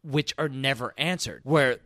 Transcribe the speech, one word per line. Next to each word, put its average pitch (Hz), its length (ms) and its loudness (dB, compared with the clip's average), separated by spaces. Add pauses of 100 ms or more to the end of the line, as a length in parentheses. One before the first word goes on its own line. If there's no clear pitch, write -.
which 147 340 -2
are 151 120 -2
never 135 480 -2
answered, 170 480 -4
where 135 400 4